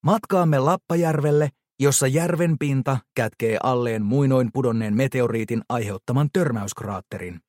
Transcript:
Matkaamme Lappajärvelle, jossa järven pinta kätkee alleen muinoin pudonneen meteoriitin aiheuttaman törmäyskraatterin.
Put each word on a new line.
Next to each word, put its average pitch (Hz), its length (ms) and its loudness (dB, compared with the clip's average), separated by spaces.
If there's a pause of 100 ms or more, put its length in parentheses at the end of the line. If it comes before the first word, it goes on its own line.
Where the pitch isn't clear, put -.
Matkaamme 180 560 2
Lappajärvelle, 151 880 2 (300)
jossa 135 280 2
järven 165 520 0
pinta 135 380 0 (180)
kätkee 113 480 -2
alleen 120 420 -2
muinoin 131 480 2
pudonneen 113 420 0
meteoriitin 117 720 -2
aiheuttaman 120 640 -2
törmäyskraatterin. 101 1160 -6